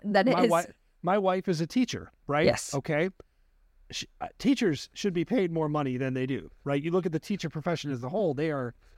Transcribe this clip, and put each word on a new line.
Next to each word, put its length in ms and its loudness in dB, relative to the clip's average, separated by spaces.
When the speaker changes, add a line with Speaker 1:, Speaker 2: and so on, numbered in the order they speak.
Speaker 1:
That 240 4
Speaker 2:
My 60 6
Speaker 1:
is. 60 6
Speaker 2:
wi-, 240 2
my 160 2
wife 280 0
is 140 0
a 80 -2
teacher, 420 -2
right? 200 2
Speaker 1:
Yes. 280 2
Speaker 2:
Okay. 360 0
Sh-, 120 -8
uh, 60 -8
teachers 560 2
should 200 -2
be 100 0
paid 280 0
more 160 0
money 280 -2
than 180 -2
they 120 -2
do, 240 -4
right? 180 0
You 80 -4
look 160 2
at 60 -4
the 80 -2
teacher 280 -4
profession 440 -4
as 100 -6
a 60 -6
whole, 260 0
they 160 -2
are 240 -4